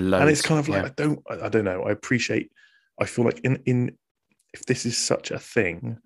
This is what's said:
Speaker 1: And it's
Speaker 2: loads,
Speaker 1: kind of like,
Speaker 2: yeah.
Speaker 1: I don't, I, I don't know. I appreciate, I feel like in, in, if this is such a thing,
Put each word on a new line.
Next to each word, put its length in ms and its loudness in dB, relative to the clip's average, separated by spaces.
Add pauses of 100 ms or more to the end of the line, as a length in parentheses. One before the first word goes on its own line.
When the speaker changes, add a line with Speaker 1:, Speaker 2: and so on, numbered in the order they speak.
(140)
Speaker 1:
And 140 6
it's 120 4
Speaker 2:
loads, 20 -2
Speaker 1:
kind 180 2
of 80 -2
like, 140 0
Speaker 2:
yeah. 60 -4
Speaker 1:
I 80 -12
don't, 220 0 (120)
I, 160 -8
I 20 -6
don't 160 2
know. 200 -2
I 80 0
appreciate, 580 -2 (500)
I 60 -2
feel 180 0
like 200 0
in, 220 0
in, 300 0 (560)
if 140 -18
this 180 -2
is 140 -4
such 320 -2
a 80 -6
thing, 680 -4